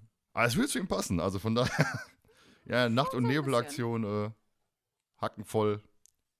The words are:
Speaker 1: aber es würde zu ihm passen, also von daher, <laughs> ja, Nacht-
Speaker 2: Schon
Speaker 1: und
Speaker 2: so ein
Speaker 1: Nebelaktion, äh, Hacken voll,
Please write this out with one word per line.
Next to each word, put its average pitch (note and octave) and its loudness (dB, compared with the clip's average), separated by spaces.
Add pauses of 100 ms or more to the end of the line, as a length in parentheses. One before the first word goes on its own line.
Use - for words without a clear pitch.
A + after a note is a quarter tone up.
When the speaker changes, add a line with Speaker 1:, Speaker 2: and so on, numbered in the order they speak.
(320)
Speaker 1:
aber A2+ 2
es A#2 2
würde B3 2
zu - -2
ihm F#3 -4
passen, F#3+ -2
also F#2+ 0
von A2+ 0
daher, B2 2 (440)
<laughs> - -20
ja, A#2+ 2
Nacht- B2 2
Speaker 2:
Schon B2+ 0
Speaker 1:
und - -
Speaker 2:
so A#2+ 2
ein C3+ 2
Speaker 1:
Nebelaktion, A#2+ 0 (220)
äh, A2 -8 (920)
Hacken G#2+ -8
voll, G#2 0 (580)